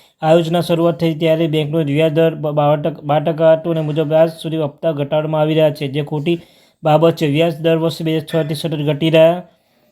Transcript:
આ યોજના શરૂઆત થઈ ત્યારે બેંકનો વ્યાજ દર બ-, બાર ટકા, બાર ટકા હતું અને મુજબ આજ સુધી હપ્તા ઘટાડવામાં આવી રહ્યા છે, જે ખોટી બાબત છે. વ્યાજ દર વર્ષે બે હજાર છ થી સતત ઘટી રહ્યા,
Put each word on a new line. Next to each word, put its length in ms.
આ 100
યોજના 280
શરૂઆત 400
થઈ 140
ત્યારે 320
બેંકનો 320
વ્યાજ 340
દર 220
બ-, 160
બાર 300
ટકા, 220
બાર 220
ટકા 280
હતું 200
અને 80
મુજબ 320
આજ 180
સુધી 320
હપ્તા 300
ઘટાડવામાં 480
આવી 140
રહ્યા 160
છે, 180
જે 140
ખોટી 380
બાબત 340
છે. 100
વ્યાજ 340
દર 160
વર્ષે 280
બે 140
હજાર 260
છ 40
થી 60
સતત 200
ઘટી 360
રહ્યા, 320